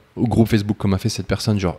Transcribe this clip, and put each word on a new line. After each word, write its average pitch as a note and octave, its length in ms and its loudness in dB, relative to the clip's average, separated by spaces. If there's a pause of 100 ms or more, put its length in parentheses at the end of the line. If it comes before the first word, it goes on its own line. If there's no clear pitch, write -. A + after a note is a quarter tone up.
(160)
au A#2+ 100 0
groupe A2 220 4
Facebook G#2 300 0
comme G2 160 0
a F#2 40 0
fait A#2 100 -4
cette G2 180 -6
personne, G#2 320 0
genre, « F#2 200 -2